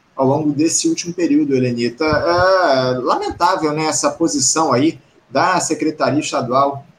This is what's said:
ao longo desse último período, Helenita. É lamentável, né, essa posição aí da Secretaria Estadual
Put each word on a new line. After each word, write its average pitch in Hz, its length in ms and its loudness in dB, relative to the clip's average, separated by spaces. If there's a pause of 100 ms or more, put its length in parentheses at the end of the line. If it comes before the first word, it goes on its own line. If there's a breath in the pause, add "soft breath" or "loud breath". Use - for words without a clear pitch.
(160)
ao 135 100 0
longo 147 260 0
desse 156 360 0
último 170 260 -4
período, 147 420 0
Helenita. 120 480 -2
É 156 920 2
lamentável, 170 760 0
né, 156 120 -2
essa 147 240 0
posição 156 640 0
aí 151 260 0 (300 soft breath)
da 170 300 2
Secretaria 151 600 -2
Estadual 135 640 -2 (160)